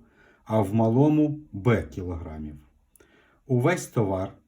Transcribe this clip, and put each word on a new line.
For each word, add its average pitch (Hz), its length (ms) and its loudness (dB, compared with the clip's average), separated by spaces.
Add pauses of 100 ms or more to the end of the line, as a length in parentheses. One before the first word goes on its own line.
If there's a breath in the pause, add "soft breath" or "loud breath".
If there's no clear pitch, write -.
(440 soft breath)
а 110 160 0
в 98 140 -2
малому 143 680 2 (120)
Б 101 300 0
кілограмів. 80 760 -12 (880 soft breath)
Увесь 135 400 0
товар 95 460 -2 (160)